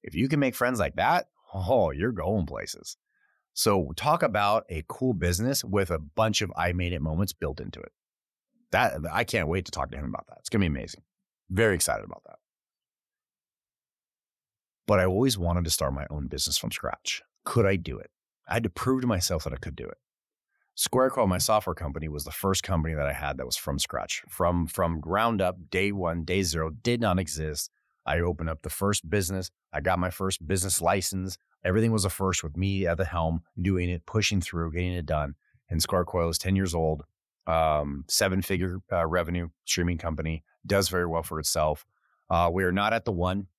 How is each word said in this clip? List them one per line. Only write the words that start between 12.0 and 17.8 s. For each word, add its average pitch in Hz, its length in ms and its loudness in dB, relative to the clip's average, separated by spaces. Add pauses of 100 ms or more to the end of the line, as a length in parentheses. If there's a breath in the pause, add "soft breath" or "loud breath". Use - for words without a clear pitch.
about 50 220 -16
that. 50 100 -20 (2500)
But 101 120 6
I 92 60 6
always 107 320 2
wanted 85 280 2
to 78 60 -2
start 67 220 0
my 71 160 -6
own 71 180 -6
business 71 300 -4
from - 140 -4
scratch. - 500 -6 (220)
Could 117 220 4
I 98 100 4
do 67 220 -6